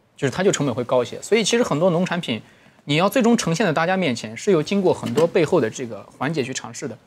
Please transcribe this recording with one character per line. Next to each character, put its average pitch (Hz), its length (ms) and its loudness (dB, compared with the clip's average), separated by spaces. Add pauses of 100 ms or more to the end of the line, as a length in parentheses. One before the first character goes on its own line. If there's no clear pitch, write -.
(160)
就 147 100 -4
是 123 60 0
它 185 100 -2
就 190 80 4
成 151 160 0
本 120 80 -2
会 123 80 -4
高 123 200 2
一 120 40 -2
些。 - 160 -14
所 214 160 2
以 220 60 2
其 240 120 2
实 240 60 2
很 147 160 0
多 180 120 4
农 170 140 2
产 175 160 -2
品， 113 220 -6 (420)
你 147 120 0
要 180 120 2
最 254 140 2
终 233 140 6
呈 165 180 -2
现 214 100 0
在 170 80 2
大 160 140 0
家 185 100 0
面 151 200 0
前， 110 200 -12
是 - 140 -2
有 160 120 4
经 202 200 -2
过 175 100 4
很 117 220 -4
多 151 120 4
背 175 180 2
后 160 160 2
的 110 100 0
这 127 160 -10
个 104 180 -14 (120)
环 135 160 -4
节 156 100 -2
去 120 100 -6
尝 117 220 -10
试 - 140 -10
的。 110 180 -12